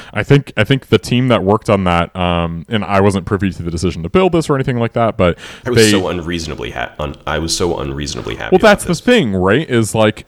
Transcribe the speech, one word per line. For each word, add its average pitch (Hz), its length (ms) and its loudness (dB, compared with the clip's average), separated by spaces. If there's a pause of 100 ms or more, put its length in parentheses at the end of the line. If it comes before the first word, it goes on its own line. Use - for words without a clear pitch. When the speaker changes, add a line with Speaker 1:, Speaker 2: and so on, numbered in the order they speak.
(140)
Speaker 1:
I 104 80 -4
think, - 340 2
I 110 80 2
think 135 260 -2
the 110 100 4
team 127 300 0
that 101 140 2
worked 104 240 2
on 98 180 2
that, 87 300 0
um, 85 540 -2
and 110 160 -4
I 98 160 2
wasn't 98 240 2
privy 95 260 -2
to 87 120 -8
the 85 80 -6
decision 82 320 -2
to 85 60 -6
build 185 240 2
this 165 140 0
or 151 60 0
anything 131 240 -2
like 117 160 -2
that, 113 240 0
but 90 220 2 (260)
Speaker 2:
I 123 60 -2
was 117 80 2
Speaker 1:
they 110 100 6
Speaker 2:
so 95 200 0
unreasonably 80 600 -6
ha-, 62 300 -8
un-, 71 160 -6 (100)
I 78 140 -2
was 80 180 -4
so 87 220 -2
unreasonably 69 560 -8
happy 55 180 -6
Speaker 1:
Well, 185 60 6
Speaker 2:
about 220 100 6
Speaker 1:
that's - 140 2
the - 60 -6
Speaker 2:
this. 170 120 -2
Speaker 1:
thing, 220 320 2
right? 101 340 2
Is, 117 280 0
like, 110 320 0